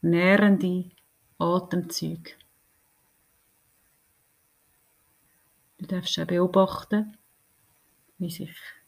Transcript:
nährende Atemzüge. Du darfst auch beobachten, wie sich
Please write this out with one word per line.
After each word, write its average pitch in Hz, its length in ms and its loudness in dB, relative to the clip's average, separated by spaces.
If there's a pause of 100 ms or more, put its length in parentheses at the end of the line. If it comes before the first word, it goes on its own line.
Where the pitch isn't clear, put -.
nährende 180 880 4 (480)
Atemzüge. 170 920 -4 (3500)
Du 185 80 -12
darfst 180 340 -6
auch 165 60 -4
beobachten, 190 920 0 (1000)
wie 170 140 -8
sich 165 240 -14 (320)